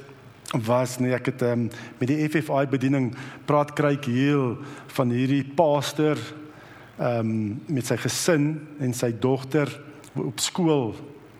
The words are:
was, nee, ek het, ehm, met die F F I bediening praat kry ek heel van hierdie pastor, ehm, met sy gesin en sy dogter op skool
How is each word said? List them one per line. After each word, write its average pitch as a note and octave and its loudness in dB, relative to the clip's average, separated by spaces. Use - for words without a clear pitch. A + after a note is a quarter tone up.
was, B2+ 2
nee, B2+ 2
ek B2 -2
het, - -6
ehm, A#2 0
met B2+ 0
die D3+ 2
F D#3 0
F D3+ -6
I C#3 2
bediening C3 2
praat D3 2
kry C#3+ 2
ek B2+ -4
heel C3 2
van B2 2
hierdie C3 2
pastor, D3+ 2
ehm, A2 0
met B2+ 0
sy A#2 2
gesin D3 2
en B2 0
sy B2 0
dogter C3+ 0
op - -4
skool D3 2